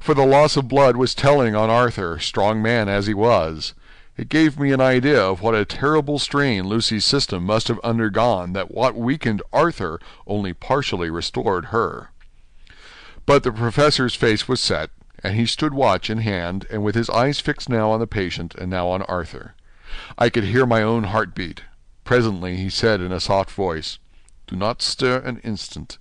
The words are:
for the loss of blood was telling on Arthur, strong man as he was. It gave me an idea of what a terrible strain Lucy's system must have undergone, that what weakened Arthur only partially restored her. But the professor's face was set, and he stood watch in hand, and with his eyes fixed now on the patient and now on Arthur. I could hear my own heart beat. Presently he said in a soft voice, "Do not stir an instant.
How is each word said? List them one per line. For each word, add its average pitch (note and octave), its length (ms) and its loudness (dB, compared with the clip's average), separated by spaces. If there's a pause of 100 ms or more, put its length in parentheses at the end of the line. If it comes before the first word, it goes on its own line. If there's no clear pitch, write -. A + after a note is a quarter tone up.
for - 140 2
the C3+ 120 4
loss C#3+ 300 6
of C#3 100 0
blood C3 300 6
was B2 180 0
telling C#3 400 4
on G#2+ 160 2
Arthur, A2 480 2
strong G#2+ 420 0
man A2+ 280 2
as G2+ 180 0
he G#2+ 80 -2
was. F2+ 600 2 (420)
It A#2+ 120 -8
gave D3+ 320 2
me C#3 100 2
an C3+ 100 2
idea C3 400 4
of F#2+ 220 0
what A2+ 140 2
a G#2 80 2
terrible D3 560 0
strain A#2+ 480 0
Lucy's A2 360 -2
system G2+ 400 0
must G#2+ 220 0
have A#2 160 -2
undergone, A2 720 0
that F#2 180 -4
what A#2+ 240 0
weakened A#2 480 -2 (100)
Arthur A#2 460 0 (260)
only G2 300 -4
partially A2 560 -2
restored F2+ 560 -4
her. F#2 440 -4 (1160)
But C#3+ 160 4
the B2+ 80 -2
professor's A#2+ 640 2
face A2 320 0
was B2+ 140 -2
set, D#2 300 -2 (340)
and G2+ 100 -2
he A2+ 120 0
stood D3 280 -2
watch A2+ 360 2
in A2 80 -2
hand, F#2+ 520 -2
and G#2+ 140 -4
with G#2 100 0
his A#2 160 0
eyes C3 300 0
fixed - 280 -6
now A2 220 0
on A2 80 2
the A2+ 80 -2
patient F2 480 -6
and F#2 160 -8
now F2+ 160 -2
on F#2 160 -2
Arthur. - 540 -8 (600)
I A#2+ 140 2
could A2+ 140 0
hear A#2+ 200 2
my A#2 180 2
own A2 220 0
heart G2 300 -2
beat. F2 280 -10 (420)
Presently G2+ 500 0
he F#2 160 -4
said A2 300 0
in F2+ 100 -4
a F#2 80 -2
soft G2 320 0
voice, E2+ 480 -4 (480)
"Do - 80 -10
not G#2 260 -4
stir B2+ 380 0
an B2 200 -8
instant. - 640 -10